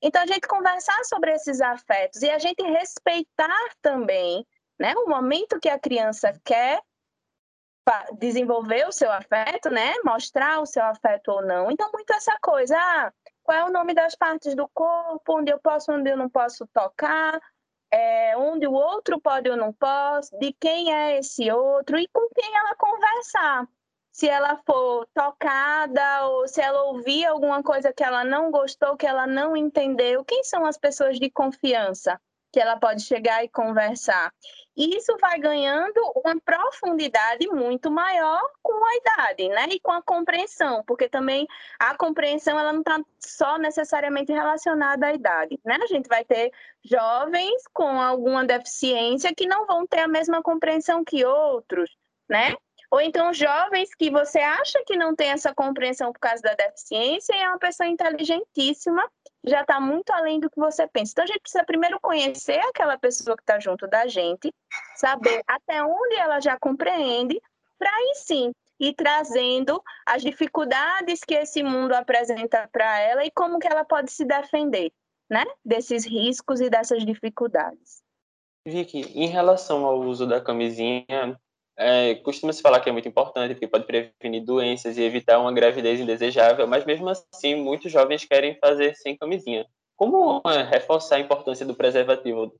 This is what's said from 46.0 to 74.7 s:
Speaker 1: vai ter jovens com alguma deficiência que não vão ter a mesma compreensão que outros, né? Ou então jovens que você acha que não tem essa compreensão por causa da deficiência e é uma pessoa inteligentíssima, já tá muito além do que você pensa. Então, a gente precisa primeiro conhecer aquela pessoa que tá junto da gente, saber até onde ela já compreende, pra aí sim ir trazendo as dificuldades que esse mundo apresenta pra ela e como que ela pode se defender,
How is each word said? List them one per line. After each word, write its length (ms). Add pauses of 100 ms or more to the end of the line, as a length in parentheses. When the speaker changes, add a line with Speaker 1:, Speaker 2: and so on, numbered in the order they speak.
Speaker 1:
vai 160
ter 260 (320)
jovens 880
com 300
alguma 460
deficiência 880
que 120
não 200
vão 200
ter 140
a 80
mesma 340
compreensão 600
que 180
outros, 680 (360)
né? 280 (340)
Ou 120
então 340
jovens 600
que 140
você 280
acha 480
que 100
não 180
tem 160
essa 220
compreensão 600
por 80
causa 200
da 140
deficiência 800
e 60
é 80
uma 100
pessoa 300
inteligentíssima, 1160 (400)
já 200
tá 160
muito 300
além 280
do 100
que 100
você 280
pensa. 240
Então, 140
a 20
gente 140
precisa 240
primeiro 360
conhecer 600
aquela 360
pessoa 400
que 80
tá 140
junto 300
da 180
gente, 480 (400)
saber 540
até 340
onde 320
ela 240
já 200
compreende, 800 (360)
pra 160
aí 220
sim 380 (260)
ir 160
trazendo 880 (240)
as 160
dificuldades 1000
que 100
esse 300
mundo 280
apresenta 760
pra 300
ela 240
e 80
como 260
que 80
ela 180
pode 280
se 120
defender, 680 (360)